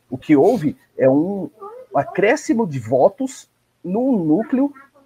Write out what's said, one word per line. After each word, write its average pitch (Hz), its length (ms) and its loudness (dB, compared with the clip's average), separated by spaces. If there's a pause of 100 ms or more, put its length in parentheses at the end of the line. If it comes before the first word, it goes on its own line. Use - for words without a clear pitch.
(100)
o 127 80 -10
que 151 180 2
houve 156 400 2 (200)
é 131 120 4
um 165 400 0 (460)
acréscimo 226 720 0
de 139 120 -6
votos 135 680 -2 (340)
num 220 420 -2
núcleo 226 480 -2 (340)